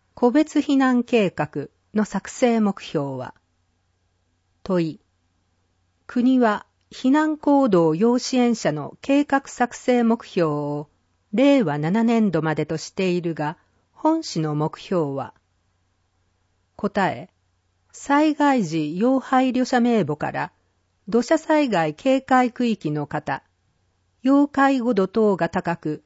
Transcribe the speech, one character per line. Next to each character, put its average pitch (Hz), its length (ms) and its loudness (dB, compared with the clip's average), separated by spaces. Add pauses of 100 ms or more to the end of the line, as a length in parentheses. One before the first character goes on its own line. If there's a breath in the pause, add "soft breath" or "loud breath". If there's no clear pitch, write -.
(140)
個 240 160 2
別 302 300 2
避 285 160 0
難 254 260 2
計 214 320 2
画 147 340 -6 (240)
の 214 120 0
作 - 260 -10
成 233 300 0
目 196 200 -2
標 139 380 -6
は？ - 160 -12 (1300)
問 180 220 -2
い。 156 160 -8 (1080)
国 254 340 2
は 214 260 0 (240)
避 - 200 -2
難 302 260 2
行 277 320 2
動 165 260 4
要 233 240 2
支 - 180 -4
援 240 180 2
者 165 180 -2
の 147 300 -8
計 285 220 2
画 269 240 -2
作 - 280 -4
成 247 260 0
目 233 220 0
標 170 240 -2
を 147 400 -6 (440)
令 269 300 4
和 147 160 -2
七 180 260 0
年 226 260 2
度 165 100 0
ま 156 140 -2
で 151 100 -4
と 160 120 -6
し - 140 -12
て 185 200 -2
い 180 100 0
る 165 140 -6
が、 151 240 -8 (340)
本 320 300 -2
市 - 180 -6
の 156 140 -2
目 151 240 -2
標 160 360 -4
は？ 131 200 -10 (1400)
答 196 320 -2
え。 139 220 -8 (640)
災 294 420 0
害 269 300 2
時 160 340 -4
要 254 220 2
配 262 300 0
慮 254 140 0
者 247 160 0
名 233 240 2
簿 147 120 -4
か 143 160 -6
ら 143 200 -8 (540)
土 226 160 0
砂 320 140 2
災 302 320 0
害 165 260 0
警 262 280 0
戒 254 280 2
区 247 160 -4
域 202 240 -2
の 151 160 -4
方、 - 380 -8 (800)
要 277 260 4
介 277 320 2
護 233 140 0
度 190 120 2
等 208 300 2
が 170 140 -2
高 175 260 -4
く、 151 300 -8